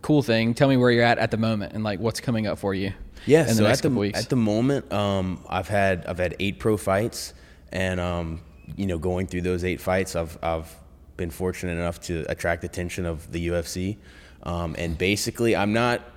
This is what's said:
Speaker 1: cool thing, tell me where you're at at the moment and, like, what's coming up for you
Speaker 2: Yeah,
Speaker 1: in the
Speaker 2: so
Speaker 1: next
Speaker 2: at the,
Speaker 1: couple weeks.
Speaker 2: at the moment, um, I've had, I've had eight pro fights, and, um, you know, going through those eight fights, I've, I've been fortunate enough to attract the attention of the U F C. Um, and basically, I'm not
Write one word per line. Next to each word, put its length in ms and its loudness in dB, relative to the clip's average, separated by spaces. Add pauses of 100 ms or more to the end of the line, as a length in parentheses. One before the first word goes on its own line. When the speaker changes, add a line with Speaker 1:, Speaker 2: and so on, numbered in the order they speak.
Speaker 1:
cool 200 4
thing, 320 2
tell 160 4
me 80 6
where 140 6
you're 120 6
at 140 6
at 120 0
the 60 -2
moment 380 0
and, 100 -4
like, 160 -2
what's 220 -2
coming 260 -2
up 100 -2
for 160 -2
you 200 -2 (320)
Speaker 2:
Yeah, 160 8
Speaker 1:
in 60 2
the 80 2
Speaker 2:
so 80 4
Speaker 1:
next 160 4
Speaker 2:
at 40 -4
the, 60 2
Speaker 1:
couple 100 0
weeks. 180 0
Speaker 2:
at 120 -4
the 80 2
moment, 560 2
um, 560 0
I've 180 -4
had, 400 2
I've 100 -6
had 220 -2
eight 180 -2
pro 200 2
fights, 560 -2 (400)
and, 260 0
um, 400 -4 (380)
you 100 -2
know, 100 -2
going 300 -2
through 140 -4
those 240 -2
eight 160 -2
fights, 340 0
I've, 260 -4
I've 320 -4 (440)
been 120 -4
fortunate 440 -4
enough 300 -4
to 260 -4
attract 320 -2
the 60 -8
attention 380 -6
of 240 -6
the 120 -6
U 160 -2
F 100 -4
C. 300 -4 (460)
Um, 340 -4
and 200 -4
basically, 560 2
I'm 200 2
not 260 2 (180)